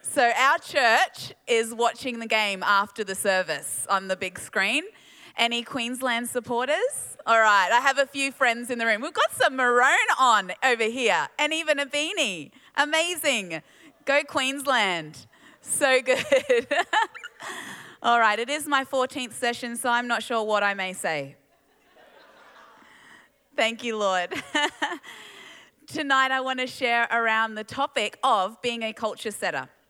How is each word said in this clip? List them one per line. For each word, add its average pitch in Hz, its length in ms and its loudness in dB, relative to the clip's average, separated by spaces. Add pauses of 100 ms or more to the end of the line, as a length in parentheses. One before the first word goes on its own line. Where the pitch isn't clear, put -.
So 240 300 2
our 277 280 4
church - 720 2 (120)
is 226 280 0
watching 233 460 -2
the 233 60 -10
game 208 380 0
after 202 400 0
the 190 120 -6
service 185 720 -2
on 190 180 0
the 190 80 -2
big 185 240 -8
screen. 226 460 -2 (500)
Any 233 260 0
Queensland 240 680 -4
supporters? 262 960 -4
All 226 160 6
right, 202 280 6
I 240 120 4
have 269 160 2
a 277 80 4
few 277 260 -4
friends 240 380 0
in 247 80 -2
the 233 80 -2
room. 220 160 2
We've 311 100 -6
got 587 220 0
some 277 240 2
maroon 262 500 4 (100)
on 226 360 4 (100)
over 233 220 2
here 220 420 0 (100)
and 294 160 0
even 311 260 0
a 285 60 -2
beanie. 285 680 -4 (260)
Amazing. 294 840 -2 (440)
Go 285 180 2
Queensland. 254 1040 -2 (320)
So 262 420 2
good. 254 680 2
<laughs> 285 60 0 (1300)
All 233 160 4
right, 214 200 4
it 240 100 -4
is 294 160 -2
my 277 180 2
fourteenth 254 540 -4
session, 240 400 -4
so 254 100 -4
I'm 240 200 2
not 226 160 -2
sure 226 180 -2
what 208 220 2
I 202 100 2
may 190 180 -6
say. 151 440 -6 (2250)
Thank 226 280 0
you, 233 120 -4
Lord. 190 380 0 (720)
<laughs> - 800 -20
Tonight 269 460 0
I 262 100 0
want 262 200 -4
to 254 40 -2
share 233 460 0
around 220 420 0
the 214 100 -8
topic 226 600 -4
of 220 400 2
being 233 180 -4
a 220 100 -4
culture 220 380 -6
setter. 151 400 -6 (200)